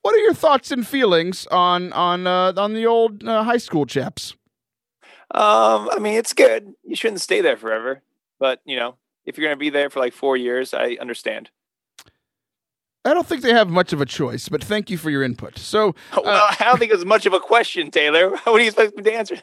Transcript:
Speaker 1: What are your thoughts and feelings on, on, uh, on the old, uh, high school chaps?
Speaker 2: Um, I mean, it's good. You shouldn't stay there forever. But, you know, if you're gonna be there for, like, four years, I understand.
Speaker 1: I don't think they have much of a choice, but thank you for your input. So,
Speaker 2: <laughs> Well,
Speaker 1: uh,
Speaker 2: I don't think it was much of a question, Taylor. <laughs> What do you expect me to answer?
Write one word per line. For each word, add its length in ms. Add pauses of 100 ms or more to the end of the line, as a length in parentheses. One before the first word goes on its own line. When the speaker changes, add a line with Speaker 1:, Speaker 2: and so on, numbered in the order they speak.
Speaker 1:
What 140
are 40
your 140
thoughts 360
and 160
feelings 640
on, 460
on, 340
uh, 300
on 160
the 120
old, 400
uh, 180
high 120
school 300
chaps? 500 (960)
Speaker 2:
Um, 580
I 120
mean, 140
it's 180
good. 400 (100)
You 140
shouldn't 240
stay 180
there 160
forever. 460 (360)
But, 280
you 100
know, 220 (280)
if 120
you're 100
gonna 80
be 140
there 200
for, 120
like, 100
four 240
years, 380
I 260
understand. 520 (1600)
Speaker 1:
I 60
don't 140
think 160
they 100
have 160
much 240
of 80
a 40
choice, 440
but 140
thank 260
you 80
for 140
your 100
input. 380
So, 340 (100)
Speaker 2:
<laughs> 120
Well, 100
Speaker 1:
uh, 340
Speaker 2:
I 60
don't 140
think 120
it 40
was 100
much 220
of 60
a 60
question, 520
Taylor. 400
<laughs> 140
What 120
do 40
you 80
expect 280
me 60
to 100
answer? 300